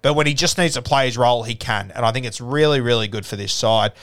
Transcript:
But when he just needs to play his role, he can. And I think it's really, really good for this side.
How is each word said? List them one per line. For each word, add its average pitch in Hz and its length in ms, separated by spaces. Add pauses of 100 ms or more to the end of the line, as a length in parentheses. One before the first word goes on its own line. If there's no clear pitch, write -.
But 143 100
when 151 140
he 147 80
just 175 240
needs 170 160
to 127 80
play 135 240
his 117 100
role, 123 240
he 117 140
can. 101 380
And 120 120
I 113 60
think 127 160
it's 87 120
really, 143 420
really 117 260
good 104 180
for - 100
this 98 160
side. 107 520